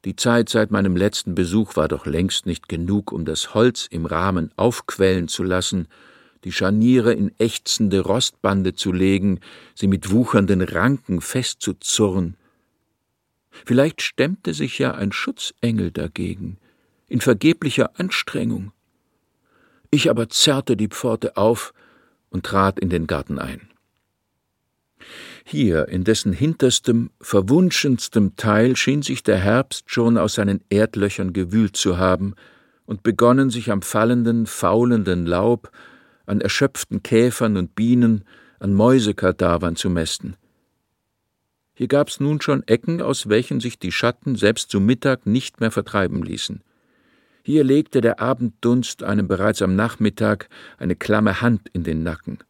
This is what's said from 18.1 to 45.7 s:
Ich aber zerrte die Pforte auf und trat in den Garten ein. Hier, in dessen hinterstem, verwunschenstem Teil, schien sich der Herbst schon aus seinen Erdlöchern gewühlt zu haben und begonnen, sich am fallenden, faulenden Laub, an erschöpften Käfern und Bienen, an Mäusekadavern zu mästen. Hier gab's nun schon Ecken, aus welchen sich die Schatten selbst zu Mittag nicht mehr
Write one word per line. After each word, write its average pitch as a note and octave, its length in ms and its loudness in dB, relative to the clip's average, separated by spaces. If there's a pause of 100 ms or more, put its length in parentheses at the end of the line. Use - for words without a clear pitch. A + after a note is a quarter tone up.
Ich D3 180 4
aber A#2 180 0
zerrte - 480 2
die G#2 120 -2
Pforte - 500 -4
auf A2 360 2 (560)
und F#2+ 160 -6
trat G2 340 2
in F#2 100 -2
den E2 180 -2
Garten C#2+ 300 -4
ein. - 320 -10 (1800)
Hier, G2+ 440 0
in F#2 140 -2
dessen G#2 300 0
hinterstem, B2 800 0 (100)
verwunschenstem A#2 1120 0
Teil, A2+ 400 2
schien C#3 260 0
sich C3 200 -6
der G2+ 160 2
Herbst G#2+ 540 -2
schon A#2 260 2
aus G2+ 180 0
seinen G2+ 340 0
Erdlöchern G2+ 640 0
gewühlt F#2+ 420 0
zu F2+ 220 0
haben F#2 360 0 (520)
und G#2 180 -10
begonnen, A#2+ 460 4
sich A#2 200 -6
am G2+ 120 -2
fallenden, A#2 640 0
faulenden G2+ 800 2
Laub, G2 440 0 (560)
an G2+ 160 -2
erschöpften - 640 -4
Käfern A2+ 540 2
und F2+ 180 -4
Bienen, A2+ 480 2 (360)
an G2+ 140 -2
Mäusekadavern F#2+ 1040 2
zu - 140 -4
mästen. F2 480 -4 (1400)
Hier B2+ 120 -4
gab's C#3+ 320 0
nun D3 200 0
schon - 280 -2
Ecken, E3 340 0
aus - 280 -4
welchen B2 300 0
sich A#2+ 200 -8
die F2+ 120 -6
Schatten A#2+ 440 -2
selbst G2+ 340 0
zu G2+ 100 0
Mittag B2+ 460 2
nicht A#2 340 -2
mehr A2 120 0